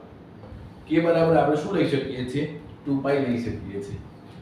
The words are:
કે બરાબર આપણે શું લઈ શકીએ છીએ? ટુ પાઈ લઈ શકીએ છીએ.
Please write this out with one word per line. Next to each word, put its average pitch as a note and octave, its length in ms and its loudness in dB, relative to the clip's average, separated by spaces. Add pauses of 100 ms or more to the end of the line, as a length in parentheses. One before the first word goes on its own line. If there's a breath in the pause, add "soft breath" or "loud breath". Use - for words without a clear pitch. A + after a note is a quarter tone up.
(880)
કે D#3+ 140 2
બરાબર E3 360 6
આપણે D3+ 200 4
શું G3 200 -2
લઈ C#3+ 120 4
શકીએ B2+ 360 -2
છીએ? C#3+ 360 -4 (260)
ટુ C#3 140 0
પાઈ C#3 180 2
લઈ B2 200 0
શકીએ G2 340 -6
છીએ. G2 260 -8 (440 loud breath)